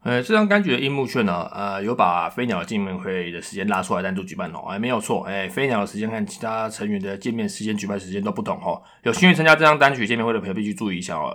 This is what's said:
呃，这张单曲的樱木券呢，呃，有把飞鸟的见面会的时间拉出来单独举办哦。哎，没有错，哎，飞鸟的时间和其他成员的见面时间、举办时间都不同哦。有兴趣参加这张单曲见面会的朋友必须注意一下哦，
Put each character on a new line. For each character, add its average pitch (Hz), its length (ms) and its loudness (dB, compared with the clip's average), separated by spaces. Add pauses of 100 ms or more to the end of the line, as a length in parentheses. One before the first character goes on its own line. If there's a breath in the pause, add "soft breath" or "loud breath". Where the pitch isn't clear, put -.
呃， 123 180 0
这 120 140 0
张 214 140 6
单 208 140 4
曲 170 100 2
的 123 80 2
樱 139 100 0
木 139 160 0
券 120 180 2
呢， 87 300 0
呃， 98 260 -4
有 107 140 -2
把 87 340 4
飞 120 180 -4
鸟 104 120 0
的 85 60 -4
见 107 140 -4
面 98 200 -2
会 92 320 -4
的 85 100 -10
时 - 140 -14
间 98 140 -4
拉 98 120 2
出 95 140 -2
来 90 80 0
单 95 100 -2
独 95 120 -4
举 78 100 -12
办 85 160 -6
哦。 80 180 -12
哎， 92 80 -6
没 110 120 -2
有 123 100 2
错， 107 240 -2
哎， 95 260 -4
飞 135 200 0
鸟 117 120 0
的 98 60 -2
时 98 100 -10
间 110 140 -4
和 110 160 -4
其 - 140 -12
他 110 280 -4
成 107 200 -8
员 104 120 -2
的 98 160 -6
见 117 160 -4
面 110 160 -2
时 101 140 -10
间、 107 140 -2
举 101 100 -6
办 101 120 -4
时 92 120 -12
间 98 100 -4
都 101 120 -2
不 107 100 -6
同 104 140 -2
哦。 - 260 -4 (220 soft breath)
有 117 80 2
兴 180 180 6
趣 175 60 8
参 160 100 2
加 156 80 10
这 156 100 4
张 151 140 8
单 139 160 6
曲 123 100 -2
见 113 140 0
面 113 80 0
会 117 60 2
的 110 80 0
朋 95 80 -8
友 95 60 -2
必 104 100 -2
须 104 100 -2
注 101 180 -2
意 90 60 -2
一 - 20 -6
下 90 160 -6
哦， 73 180 -2